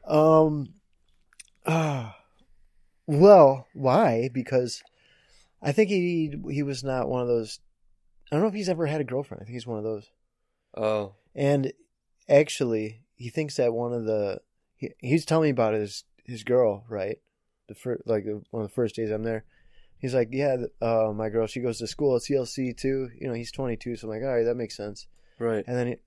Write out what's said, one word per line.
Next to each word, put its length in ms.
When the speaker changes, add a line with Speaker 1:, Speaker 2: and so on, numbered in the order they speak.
Speaker 1:
Um, 680
uh, 460
well, 680
why? 600
Because 500
I 100
think 180
he, 440
he 120
was 200
not 260
one 140
of 60
those. 320
I 60
don't 60
know 60
if 60
he's 140
ever 180
had 140
a 40
girlfriend. 380
I 20
think 100
he's 120
one 120
of 60
those. 260
Speaker 2:
Oh. 380
Speaker 1:
And 380
actually, 760
he 120
thinks 280
that 180
one 180
of 120
the, 360
he, 220
he 140
was 140
telling 220
me 20
about 240
his, 300
his 200
girl, 440
right? 300
The 60
fir-, 320
like, 180
the, 260
one 120
of 80
the 40
first 200
days 160
I'm 140
there. 200
He's 160
like, 160
"Yeah, 260
th-, 140
uh, 320
my 160
girl, 200
she 120
goes 180
to 100
school 260
at 80
C 140
L 100
C 260
too." 380
You 60
know, 80
he's 160
twenty-two, 460
so 100
I'm 80
like, 80
"All 100
right, 120
that 100
makes 220
sense." 320
Speaker 2:
Right. 260
Speaker 1:
And 100
then 120
he 80